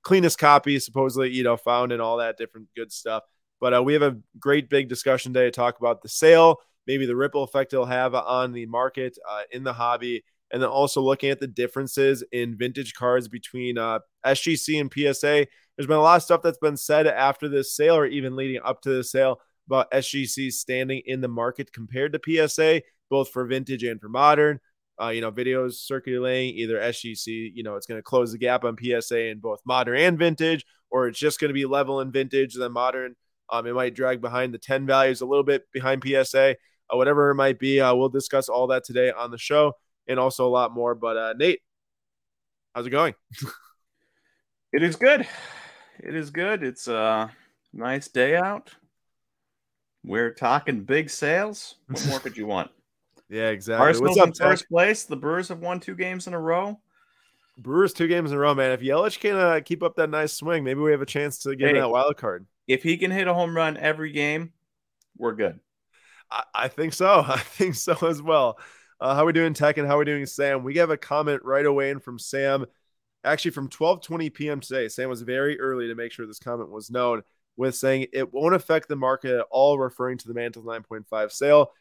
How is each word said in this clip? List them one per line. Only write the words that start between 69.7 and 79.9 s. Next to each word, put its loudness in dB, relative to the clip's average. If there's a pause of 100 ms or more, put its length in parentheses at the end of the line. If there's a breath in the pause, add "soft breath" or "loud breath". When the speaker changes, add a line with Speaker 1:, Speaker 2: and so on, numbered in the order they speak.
Speaker 1:
and -4
how 2
we 2
doing, -4
Sam? -2
We -8
have 2
a 0
comment -2
right 2
away 2
in -6
from -14
Sam, -2 (580)
actually -2
from -10
twelve 0
twenty -6
P -8
M -6
today. -6
Sam -8
was -8
very -2
early -4
to -8
make -10
sure -14
this -20
comment -10
was -16
known, 0 (340)
with -2
saying, 0
"It -4
won't 2
affect 0
the -4
market -2
at -4
all," 4
referring -4